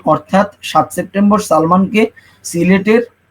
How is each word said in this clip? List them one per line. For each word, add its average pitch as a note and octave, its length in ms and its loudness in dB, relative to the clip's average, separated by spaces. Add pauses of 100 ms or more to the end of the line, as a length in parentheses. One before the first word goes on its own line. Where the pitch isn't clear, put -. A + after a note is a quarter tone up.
অর্থাৎ F#3+ 560 -2
সাত - 300 -2
সেপ্টেম্বর G3+ 480 0
সালমানকে F#3 720 0 (320)
সিলেটের F#3+ 580 0 (300)